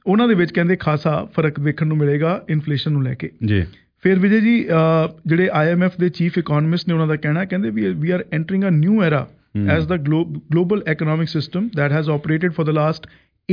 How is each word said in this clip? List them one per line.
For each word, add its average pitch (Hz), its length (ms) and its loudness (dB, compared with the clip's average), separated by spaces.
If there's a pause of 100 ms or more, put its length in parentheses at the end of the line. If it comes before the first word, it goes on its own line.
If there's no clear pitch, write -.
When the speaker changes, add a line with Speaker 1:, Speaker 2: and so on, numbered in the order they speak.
Speaker 1:
ਉਹਨਾਂ 220 220 4
ਦੇ 233 60 4
ਵਿੱਚ 175 180 2
ਕਹਿੰਦੇ 175 240 2
ਖਾਸਾ 151 580 -2
ਫਰਕ 151 260 0
ਦੇਖਣ 147 280 -2
ਨੂੰ 156 100 0
ਮਿਲੇਗਾ 147 520 0
ਇਨਫਲੇਸ਼ਨ 151 420 -2
ਨੂੰ 139 120 0
ਲੈ 127 100 -4
ਕੇ। 156 160 -8 (160)
Speaker 2:
ਜੀ। 101 180 2 (400)
Speaker 1:
ਫਿਰ 190 160 4
ਵਿਜੇ 202 220 4
ਜੀ, 233 240 2
ਅ, 160 480 2 (120)
ਜਿਹੜੇ 170 280 2
ਆਈ 156 140 2
ਐਮ 175 160 2
ਐਫ 180 160 0
ਦੇ 180 100 2
ਚੀਫ 170 280 -2
ਇਕੋਨਮਿਸਟ 160 500 0
ਨੇ, 175 60 0
ਉਹਨਾਂ 160 140 0
ਦਾ 156 80 0
ਕਹਿਣਾ, 151 300 -2
ਕਹਿੰਦੇ 190 240 -4
ਵੀ 208 220 -2
we 170 240 -2
are 180 80 -2 (140)
entering 190 320 -2
a 175 100 4
new 180 140 2
era 156 300 2 (340)
Speaker 2:
ਹੂੰ। 101 100 0
Speaker 1:
as 160 140 2
the 160 220 -2
glo-, 160 260 0
global 170 480 0
economic 160 500 -2 (100)
system 180 260 -4
that 147 340 -2
has 156 180 0
operated 156 340 -2
for 160 160 -4
the 156 80 0
last 156 360 -2 (440)